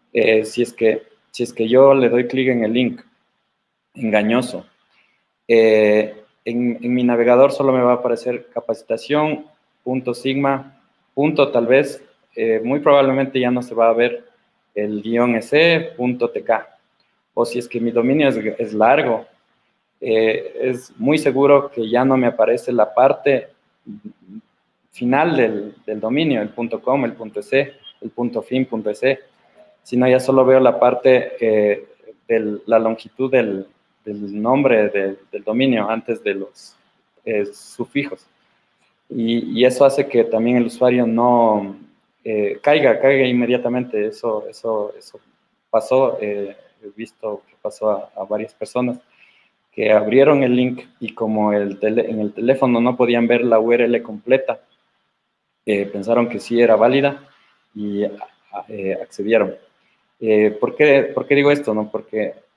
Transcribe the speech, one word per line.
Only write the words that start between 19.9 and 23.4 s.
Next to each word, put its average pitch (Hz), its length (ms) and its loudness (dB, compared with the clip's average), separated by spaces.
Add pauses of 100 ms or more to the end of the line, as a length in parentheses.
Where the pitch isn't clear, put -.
eh, 110 600 -2
es 127 360 -6
muy 143 200 0
seguro 139 520 2
que 110 200 -6
ya 120 140 2
no 135 140 2
me 123 100 0
aparece 117 440 0
la 110 220 0
parte 131 560 2 (1400)